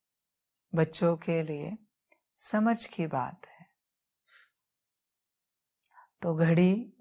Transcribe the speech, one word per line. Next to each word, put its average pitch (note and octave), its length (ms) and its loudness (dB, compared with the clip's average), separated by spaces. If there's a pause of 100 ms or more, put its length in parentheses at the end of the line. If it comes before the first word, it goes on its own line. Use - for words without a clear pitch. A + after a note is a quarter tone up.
(760)
बच्चों E3 420 2
के E3 260 -4
लिए D#3 340 -8 (580)
समझ A3 500 0
की E3 220 -4
बात C3+ 400 -6
है। - 280 -20 (2500)
तो E3+ 140 -2
घड़ी, F3 640 2